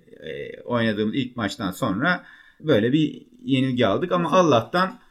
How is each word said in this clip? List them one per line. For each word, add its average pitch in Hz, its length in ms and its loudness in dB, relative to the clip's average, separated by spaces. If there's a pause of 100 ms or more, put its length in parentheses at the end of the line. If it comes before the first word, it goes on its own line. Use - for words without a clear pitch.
(200)
e, 71 420 -12
oynadığımız 110 520 -2
ilk 127 220 -4
maçtan 101 340 -4
sonra 131 540 -2 (360)
böyle 123 320 2
bir - 340 0 (180)
yenilgi 127 420 2
aldık. 139 260 0
Ama 170 180 0
Allah'tan, 175 680 2 (120)